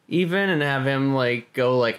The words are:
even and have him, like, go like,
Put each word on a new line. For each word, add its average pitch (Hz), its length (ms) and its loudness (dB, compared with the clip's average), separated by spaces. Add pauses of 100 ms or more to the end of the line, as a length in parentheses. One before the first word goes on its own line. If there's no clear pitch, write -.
even 185 420 0
and 156 120 0
have 139 240 -2
him, 139 300 0
like, 123 380 -2
go 127 260 2
like, 117 200 0